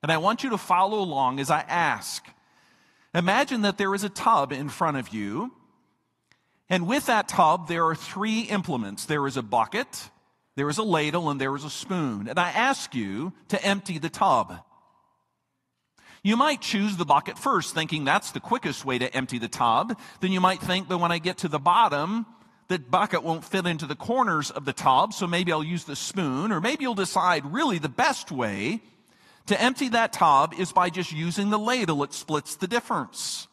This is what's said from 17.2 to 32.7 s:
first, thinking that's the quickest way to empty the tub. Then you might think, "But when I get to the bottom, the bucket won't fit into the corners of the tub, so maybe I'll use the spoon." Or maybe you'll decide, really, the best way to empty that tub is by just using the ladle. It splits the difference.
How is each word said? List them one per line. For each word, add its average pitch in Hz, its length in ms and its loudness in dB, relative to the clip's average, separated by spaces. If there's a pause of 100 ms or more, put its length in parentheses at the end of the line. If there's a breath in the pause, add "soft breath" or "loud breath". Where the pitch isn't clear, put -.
first, 220 360 0
thinking 160 300 -2
that's 160 260 2
the - 100 -6
quickest 190 460 -4
way 127 120 0
to 123 160 -2
empty 127 240 -2
the 110 100 -4
tub. 135 500 2 (220 loud breath)
Then 190 120 0
you 185 80 2
might 185 200 2
think, 180 280 -2
"But 180 100 -2
when 170 140 2
I 170 60 0
get 175 200 -4
to 180 100 -4
the 147 100 -2
bottom, 180 680 4 (440 soft breath)
the 180 100 0
bucket 175 440 0
won't 165 220 -2
fit 190 220 -2
into 160 200 -2
the 147 100 -6
corners 214 540 0
of 135 140 -10
the 135 80 -2
tub, 151 400 4
so 185 140 -4
maybe 175 260 0
I'll 156 120 0
use 170 200 -4
the 143 120 -8
spoon." 175 560 -2
Or 160 80 0
maybe 277 240 -2
you'll 247 100 -2
decide, 175 580 0
really, 170 260 2
the 147 120 -4
best 262 400 0
way 120 520 -2 (640 soft breath)
to 196 140 0
empty 254 280 0
that 226 260 0
tub 151 400 6
is 175 180 -4
by 180 160 4
just 170 240 -4
using 175 380 -2
the 214 80 2
ladle. 208 440 0
It 143 120 -6
splits - 420 -4
the 185 120 -4
difference. - 840 -4